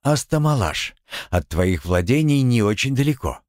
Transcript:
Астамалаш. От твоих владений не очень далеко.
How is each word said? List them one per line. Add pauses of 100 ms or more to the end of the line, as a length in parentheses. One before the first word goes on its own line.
Астамалаш. (360)
От
твоих
владений
не
очень
далеко.